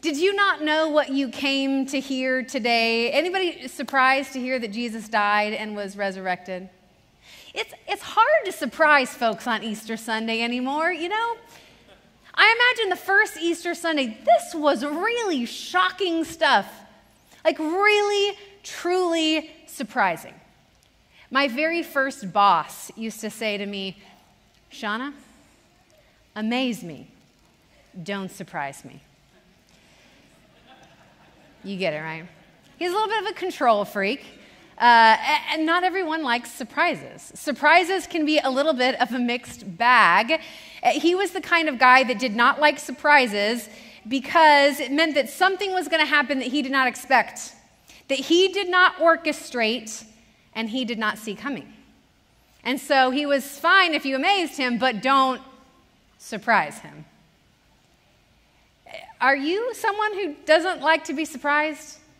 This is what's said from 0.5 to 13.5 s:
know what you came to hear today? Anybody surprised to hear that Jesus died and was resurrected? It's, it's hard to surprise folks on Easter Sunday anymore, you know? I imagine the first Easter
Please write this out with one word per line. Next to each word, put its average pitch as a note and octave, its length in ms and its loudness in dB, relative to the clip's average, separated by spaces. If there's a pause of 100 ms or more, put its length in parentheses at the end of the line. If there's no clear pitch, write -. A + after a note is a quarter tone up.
know D#4 260 2
what D4 220 2
you C4+ 180 -2
came C4+ 580 -2
to C4+ 140 -4
hear C4 420 -2
today? A#3 720 0
Anybody F4 560 -2
surprised C4+ 640 0
to B3+ 80 -8
hear B3+ 180 -4
that A3+ 140 -8
Jesus A3+ 360 -8
died G#3 440 0
and G#3+ 240 -8
was G3 200 -10
resurrected? F#3 720 -6 (880)
It's, - 180 -10 (140)
it's G4 160 -8
hard C5 440 2
to F4+ 60 -6
surprise D4 580 2
folks - 360 -4
on A3 160 -2
Easter A3 340 -8
Sunday A3+ 460 -4
anymore, C4 500 -4
you E4+ 160 -6
know? A4+ 280 -4 (1000)
I A#4 420 4
imagine G#4+ 140 -2
the F4 60 -2
first G4+ 400 0
Easter E4+ 380 -4